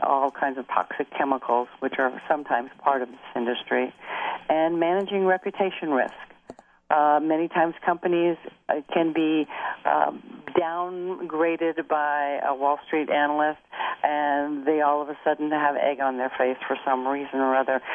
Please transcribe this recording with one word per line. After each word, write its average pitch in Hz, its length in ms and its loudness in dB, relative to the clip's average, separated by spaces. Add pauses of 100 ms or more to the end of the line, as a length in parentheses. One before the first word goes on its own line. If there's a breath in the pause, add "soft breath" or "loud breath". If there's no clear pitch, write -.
all 139 300 2
kinds 135 260 -4
of 127 80 -10
toxic - 400 -2 (100)
chemicals, 123 520 0 (100)
which 131 200 -4
are 135 300 0
sometimes 139 420 0 (120)
part 139 200 2
of 120 60 -6
this 123 100 -18 (180)
industry, 123 580 0 (540 loud breath)
and 165 320 2
managing 190 460 2
reputation 185 640 0
risk. 127 240 2 (760 loud breath)
Uh, 151 300 6
many 160 280 0
times 170 260 2 (100)
companies, 170 520 2 (320)
uh, - 60 2 (180)
can 165 200 2
be, 156 340 0 (400 loud breath)
um, 151 360 0 (320)
downgraded 170 1300 -2
by 147 580 0
a 143 80 0
Wall 143 320 0
Street 156 240 -2
analyst, 151 480 2 (460 loud breath)
and 147 640 0
they 156 160 2
all 147 200 2
of 139 60 -8
a 147 160 -8
sudden 151 260 0
have 147 260 2
egg 139 220 0
on 135 200 0
their 131 200 -2
face 127 200 2 (100)
for 131 160 0
some 131 240 0
reason 139 320 -4
or 131 160 2
other, 131 240 2 (140 loud breath)